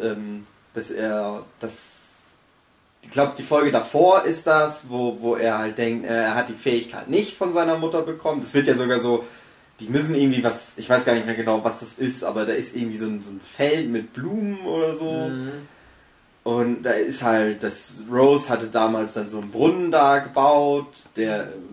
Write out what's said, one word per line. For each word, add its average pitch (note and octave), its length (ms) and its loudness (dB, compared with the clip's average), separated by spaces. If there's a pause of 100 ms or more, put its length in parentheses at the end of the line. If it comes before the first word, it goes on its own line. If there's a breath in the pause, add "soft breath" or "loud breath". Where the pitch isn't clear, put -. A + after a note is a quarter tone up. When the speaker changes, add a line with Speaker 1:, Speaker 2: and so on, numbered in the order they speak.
Speaker 1:
ähm, G#2 440 -6 (260)
dass A2+ 180 -10
er, G#2+ 540 -4 (160)
dass, A2+ 160 -10 (1300)
ich - 80 -20
glaub, C#3 260 2
die - 60 -10
Folge D3 300 2
davor E3+ 520 6
ist D#3+ 220 -2
das, D3+ 420 2
wo, B2 320 -2
wo A#2 160 0
er A2+ 220 0
halt A2 200 -4
denkt, A#2 280 -2
äh, A2+ 180 0
er A2 100 0
hat A#2+ 140 -2
die A2+ 60 -10
Fähigkeit A#2+ 540 -4
nicht G3+ 280 0
von F3+ 160 -2
seiner E3 260 2
Mutter D#3+ 240 -2
bekommen. D#3 380 -4
Das - 140 -10
wird C#3 140 4
ja B2+ 80 4
sogar B2 240 2
so, A#2 240 0 (560 loud breath)
die A2 80 -12
müssen D3+ 260 0
irgendwie C3+ 280 2
was, - 360 -2
ich A2 100 -12
weiß B2 160 4
gar A#2+ 100 2
nicht A2 120 0
mehr A2+ 80 -4
genau, A2 300 0
was A2 160 -2
das A2+ 180 -14
ist, B2+ 260 -4
aber G#2 220 -2
da A2 80 -2
ist - 200 -6
irgendwie A2+ 240 -6
so A2 80 -4
ein, G#2 140 -6
so G2+ 120 -14
ein F#2+ 120 -14
Feld D3 460 0
mit A2+ 240 -4
Blumen G3+ 460 -6
oder D#3+ 360 -2
so. D#3+ 140 -6 (180)
Speaker 2:
Mhm. C3 220 -8 (960 soft breath)
Speaker 1:
Und A#2+ 400 -2
da A#2+ 80 0
ist G#2+ 300 -2
halt, A2 420 2
das - 300 -6 (160)
Rose C#3 380 6
hatte A2+ 200 -2
damals A2 460 0
dann G#2 140 -6
so G#2+ 120 -8
einen G2+ 100 -10
Brunnen E3 400 2
da C#3+ 300 6
gebaut, C#3+ 680 4 (300)
der, G#2+ 260 0
äh, E2+ 40 -6 (260)